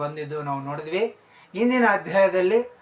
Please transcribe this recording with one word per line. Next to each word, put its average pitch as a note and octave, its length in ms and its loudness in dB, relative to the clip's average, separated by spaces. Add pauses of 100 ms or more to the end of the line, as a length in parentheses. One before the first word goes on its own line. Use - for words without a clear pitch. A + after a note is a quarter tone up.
ಬಂದಿದ್ದು D3+ 360 -8 (100)
ನಾವು C#3 200 -4
ನೋಡಿದ್ವಿ. D3+ 320 -6 (540)
ಇಂದಿನ A#3+ 320 2 (100)
ಅಧ್ಯಾಯದಲ್ಲಿ F#3 640 2 (220)